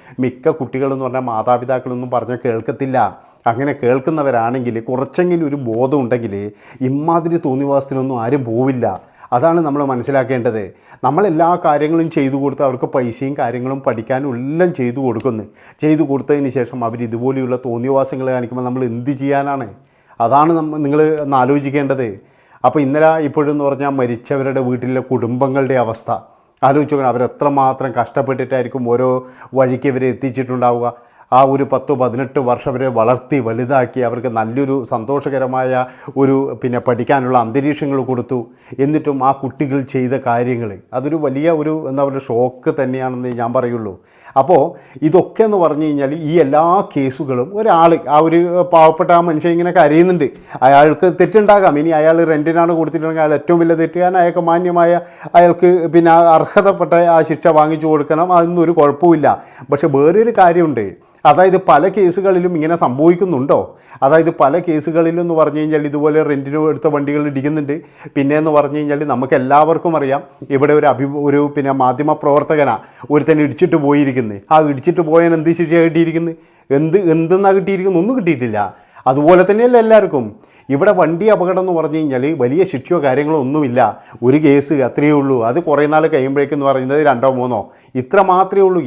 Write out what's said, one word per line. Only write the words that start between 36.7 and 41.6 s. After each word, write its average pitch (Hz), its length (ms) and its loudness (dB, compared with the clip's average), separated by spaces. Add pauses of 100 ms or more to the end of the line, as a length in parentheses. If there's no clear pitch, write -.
പഠിക്കാനുള്ള 127 580 0
അന്തരീക്ഷങ്ങൾ 139 640 -2
കൊടുത്തു. 123 460 -6 (320)
എന്നിട്ടും 139 440 -2
ആ 135 80 2
കുട്ടികൾ 135 500 -4
ചെയ്ത 127 300 -4 (140)
കാര്യങ്ങൾ 120 520 -4 (160)
അതൊരു 143 220 -4
വലിയ 147 360 -2
ഒരു 156 380 -4